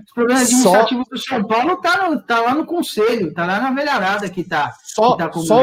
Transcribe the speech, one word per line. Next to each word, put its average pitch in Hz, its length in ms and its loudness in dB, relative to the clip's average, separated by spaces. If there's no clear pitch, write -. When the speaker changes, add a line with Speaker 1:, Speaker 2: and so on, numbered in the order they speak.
Speaker 1:
Os - 80 -20
problemas 247 340 2
Speaker 2:
Só 247 60 2
Speaker 1:
administrativos 240 300 0
do 247 80 -8
São 240 260 -4
Paulo 240 320 0
tá 359 340 -2
no, 269 120 -4
tá 233 180 0
lá 240 140 0
no 311 100 -2
conselho, 226 720 -2
tá 170 120 -4
lá 196 140 -2
na 262 120 -2
velharada 208 580 -2
que 180 120 -6
tá, 151 400 -4
Speaker 2:
Só, 226 300 2
Speaker 1:
que - 60 -2
tá 165 140 -4
Speaker 2:
só 170 80 -6